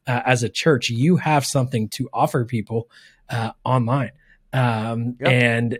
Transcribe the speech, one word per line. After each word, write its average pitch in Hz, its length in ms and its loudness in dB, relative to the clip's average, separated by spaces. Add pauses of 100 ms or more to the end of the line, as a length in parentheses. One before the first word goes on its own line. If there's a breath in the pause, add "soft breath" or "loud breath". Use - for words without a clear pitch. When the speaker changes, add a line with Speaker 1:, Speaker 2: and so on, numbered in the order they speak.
Speaker 1:
uh, 123 180 -2
as 123 160 2
a 117 80 -2
church, - 400 0
you 139 280 4
have 147 280 0
something 123 440 -2
to - 220 -8
offer 131 340 0
people, 113 440 -4 (400 soft breath)
uh, 113 220 -4 (120)
online. 123 480 0 (420 soft breath)
Um, 117 640 0
Speaker 2:
Yep. - 100 0
Speaker 1:
and, 117 500 2